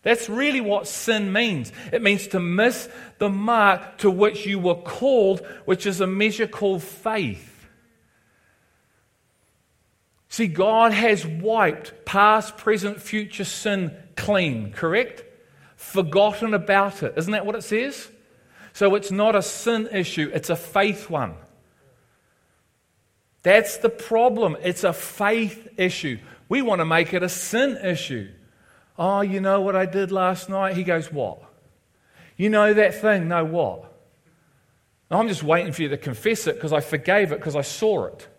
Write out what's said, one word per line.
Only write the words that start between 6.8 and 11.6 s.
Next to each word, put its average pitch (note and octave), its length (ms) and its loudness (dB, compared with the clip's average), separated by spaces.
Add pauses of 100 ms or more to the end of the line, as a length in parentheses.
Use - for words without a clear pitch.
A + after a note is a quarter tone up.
faith. E3 680 -6 (2750)
See, A3+ 180 -2
God G#3+ 460 4
has G#3 340 2
wiped F#3 760 -2